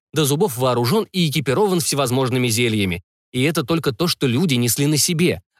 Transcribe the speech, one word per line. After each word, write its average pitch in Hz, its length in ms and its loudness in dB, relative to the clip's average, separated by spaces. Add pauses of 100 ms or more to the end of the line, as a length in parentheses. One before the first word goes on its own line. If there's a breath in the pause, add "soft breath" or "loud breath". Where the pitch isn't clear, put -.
(120)
до 156 120 0
зубов 143 320 0
вооружён 123 560 0
и 170 180 0
экипирован 160 480 0
всевозможными 127 720 0
зельями. 107 560 0 (280)
И 127 100 -2
это 160 220 0
только 156 280 -2
то, 165 160 -2
что - 180 -2
люди 135 280 2
несли 120 320 0
на 156 100 2
себе, 147 460 0 (180)